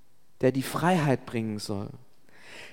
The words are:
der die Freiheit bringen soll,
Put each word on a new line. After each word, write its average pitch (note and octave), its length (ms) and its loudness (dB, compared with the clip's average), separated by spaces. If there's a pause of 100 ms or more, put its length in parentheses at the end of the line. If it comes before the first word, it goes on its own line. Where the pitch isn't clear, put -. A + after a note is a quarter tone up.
(420)
der C3 100 6
die C3 120 0
Freiheit D3+ 640 2
bringen A2 340 -4
soll, G2+ 300 -6 (840)